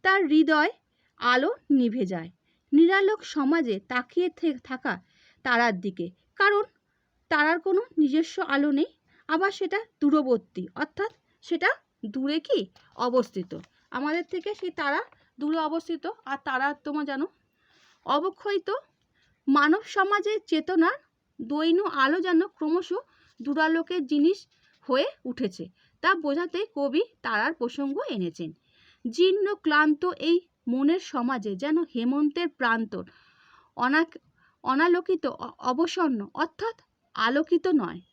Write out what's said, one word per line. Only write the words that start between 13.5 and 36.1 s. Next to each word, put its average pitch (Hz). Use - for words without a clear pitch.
আমাদের 302
থেকে 370
সেই 370
তারা 311
দূরে 302
অবস্থিত। 320
আর 269
তারা 269
তোমার 294
জানো 277
অবক্ষয়িত 370
মানব 294
সমাজের 415
চেতনার 330
দৈন 320
আলো 277
যেন 349
ক্রমশ 330
দুরালোকের 320
জিনিস 302
হয়ে 269
উঠেছে, 233
তা 370
বোঝাতে 339
কবি 285
তারার 233
প্রসঙ্গ 277
এনেছেন। 175
জীর্ণ 381
ক্লান্ত 302
এই 349
মনের 277
সমাজে 240
যেন 311
হেমন্তের 294
প্রান্তর, 226
অনাক-, 302
অনালোকিত, 339
অ-, -
অবসন্ন, 277